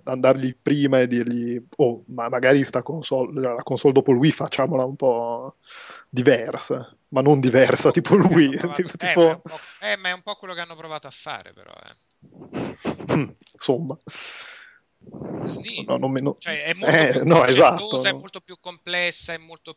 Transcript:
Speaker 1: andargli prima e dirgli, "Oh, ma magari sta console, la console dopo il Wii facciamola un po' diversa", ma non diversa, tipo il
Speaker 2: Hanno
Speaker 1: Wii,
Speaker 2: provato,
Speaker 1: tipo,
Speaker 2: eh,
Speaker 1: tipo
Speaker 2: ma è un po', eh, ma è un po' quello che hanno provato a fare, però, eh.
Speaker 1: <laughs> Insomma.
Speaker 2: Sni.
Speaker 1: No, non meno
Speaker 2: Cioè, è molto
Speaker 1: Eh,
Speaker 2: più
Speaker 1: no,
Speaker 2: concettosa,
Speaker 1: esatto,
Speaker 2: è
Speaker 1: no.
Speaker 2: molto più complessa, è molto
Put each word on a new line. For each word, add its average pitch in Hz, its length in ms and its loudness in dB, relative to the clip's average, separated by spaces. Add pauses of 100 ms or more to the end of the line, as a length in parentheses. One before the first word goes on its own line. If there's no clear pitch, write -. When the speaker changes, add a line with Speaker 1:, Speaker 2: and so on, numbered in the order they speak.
Speaker 1:
andargli 131 560 0
prima 139 400 2
e 127 60 4
dirgli, 120 560 -4 (140)
"Oh, 120 300 0
ma 120 240 -8
magari 131 340 4
sta 123 180 -4
console, 143 580 -6
la 123 220 -6
console 135 300 2
dopo 135 200 4
il 123 40 6
Wii 147 160 4
facciamola 139 520 -2
un 135 120 -6
po' 117 600 -2 (520)
diversa", 123 880 0 (120)
ma 131 120 0
non 139 180 6
diversa, 127 520 4
tipo - 240 2
il 185 100 6
Speaker 2:
Hanno 180 100 4
Speaker 1:
Wii, 143 220 4
Speaker 2:
provato, 160 260 -4
Speaker 1:
tipo, 175 120 -10
Speaker 2:
eh, 180 120 -10
Speaker 1:
tipo 170 140 2
Speaker 2:
ma 165 100 8
è 151 40 -2
un 165 80 -10
po', - 160 -18 (220)
eh, 208 180 -4
ma 185 100 -8
è 180 40 -4
un 185 100 -10
po' 208 140 -12
quello 185 180 -16
che 170 60 -10
hanno 170 160 -14
provato 156 320 -14
a - 20 -16
fare, 104 420 -14
però, 92 200 -20
eh. - 260 -20 (220)
Speaker 1:
<laughs> - 1160 -8 (160)
Insomma. 135 460 -4 (1500)
Speaker 2:
Sni. - 420 -10
Speaker 1:
No, 127 120 -4
non 131 120 -4
meno 135 280 -4
Speaker 2:
Cioè, 151 260 -8
è 165 100 -4
molto 175 200 0
Speaker 1:
Eh, 156 160 4
Speaker 2:
più 139 160 0
Speaker 1:
no, 165 140 8
Speaker 2:
concettosa, 127 120 4
Speaker 1:
esatto, 135 540 4
Speaker 2:
è 196 60 2
Speaker 1:
no. 135 60 -10
Speaker 2:
molto 185 220 -18
più 180 180 -20
complessa, 175 760 -4
è 160 40 -12
molto 160 380 -20